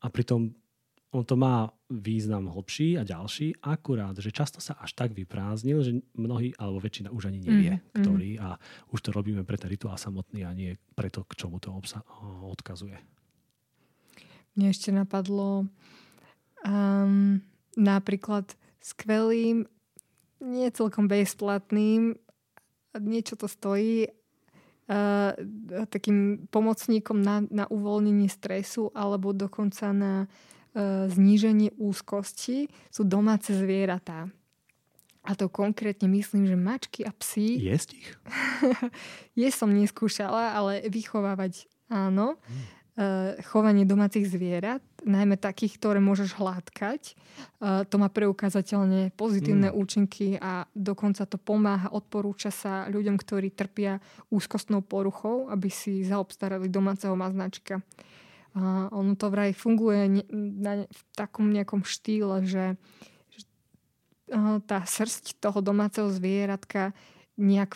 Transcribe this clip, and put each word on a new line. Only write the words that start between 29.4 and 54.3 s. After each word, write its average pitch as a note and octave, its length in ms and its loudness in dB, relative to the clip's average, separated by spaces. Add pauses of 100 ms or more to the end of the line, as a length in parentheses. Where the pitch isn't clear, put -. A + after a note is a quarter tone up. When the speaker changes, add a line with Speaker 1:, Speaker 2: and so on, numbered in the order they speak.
Speaker 2:
na, G3 380 0 (440)
eh, G3 360 0
zníženie G#3 640 6
úzkosti G#3 960 -4 (200)
sú - 160 -6
domáce G#3 520 4
zvieratá. F#3+ 720 -2 (920)
A - 120 -6
to G3 140 0
konkrétne G3+ 640 0
myslím, G3+ 320 2
že F#3 160 4
mačky A3 420 -2
a G#3 140 -8
psy. A3 420 -2
Speaker 1:
Jesť A#2 380 0
ich? - 140 -20 (180)
Speaker 2:
<laughs> B3+ 640 0 (480)
Jesť B3+ 180 2
som G#3+ 140 2
neskúšala, G#3 800 2
ale G3+ 340 0
vychovávať G3 800 -2 (240)
áno. G3+ 500 2
Speaker 1:
Hmm. B2+ 260 -12 (300)
Speaker 2:
Eh, A3 80 -4 (420)
chovanie G#3 460 6
domácich G3+ 380 4
zvierat, F3+ 500 -2 (240)
najmä G3+ 340 4
takých, G3 460 -4
ktoré G#3 160 2
môžeš G3 380 4
hladkať, G3+ 720 -4
eh, - 760 -4
to G3 140 0
má G3+ 80 6
preukázateľne G3 1080 2
pozitívne G3+ 600 2
Speaker 1:
Hmm. G#3 60 0
Speaker 2:
účinky G3 580 0
a F#3 340 -6
dokonca G3+ 540 -2
to F#3+ 160 -6
pomáha, G#3 480 2
odporúča G3+ 600 -4
sa F#3+ 340 -6
ľuďom, G3+ 320 0
ktorí G3 320 -2
trpia G3 480 -4 (300)
úzkostnou G3+ 540 -2